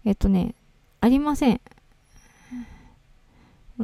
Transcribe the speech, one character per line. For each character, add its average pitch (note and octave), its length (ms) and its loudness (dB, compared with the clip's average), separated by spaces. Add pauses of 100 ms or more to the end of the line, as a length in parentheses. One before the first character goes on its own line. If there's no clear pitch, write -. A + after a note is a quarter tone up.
え G#3 80 0
っ G3 40 2
と - 140 0
ね、 - 260 0 (460)
あ A#3 60 2
り C4+ 120 4
ま D4 160 -2
せ B3+ 180 2
ん。 - 80 -6 (2250)